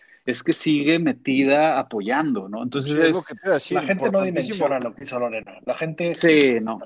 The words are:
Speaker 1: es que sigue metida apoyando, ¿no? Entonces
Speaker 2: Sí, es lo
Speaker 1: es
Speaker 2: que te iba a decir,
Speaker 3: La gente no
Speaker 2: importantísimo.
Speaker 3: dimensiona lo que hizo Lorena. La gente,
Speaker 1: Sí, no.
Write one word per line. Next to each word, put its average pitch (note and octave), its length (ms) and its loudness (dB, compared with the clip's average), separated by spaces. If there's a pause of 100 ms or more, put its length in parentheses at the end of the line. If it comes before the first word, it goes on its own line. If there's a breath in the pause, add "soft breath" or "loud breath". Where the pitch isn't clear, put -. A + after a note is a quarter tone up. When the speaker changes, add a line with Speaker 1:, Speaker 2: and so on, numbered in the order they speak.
(260 soft breath)
Speaker 1:
es A#2+ 160 -4
que E3 120 0
sigue D3+ 440 2
metida C#3 800 2
apoyando, A#2+ 720 -2
¿no? A2 140 -8
Entonces C3+ 320 -2
Speaker 2:
Sí, D#3 80 4
es E3 80 6
lo F#3 80 -2
Speaker 1:
es - 80 -8
Speaker 2:
que - 80 -12
te - 80 -18
iba F#3+ 80 0
a - 40 4
decir, - 200 -2
Speaker 3:
La F4 60 0
gente G3 220 -2
no A#3+ 40 2
Speaker 2:
importantísimo. F#3+ 480 0
Speaker 3:
dimensiona C#3+ 240 -2
lo A#2+ 160 -8
que - 80 -20
hizo C3 160 -8
Lorena. A2+ 460 -6
La B2 100 -2
gente, D#3+ 400 -4
Speaker 1:
Sí, D3 460 4
no. A2 240 -6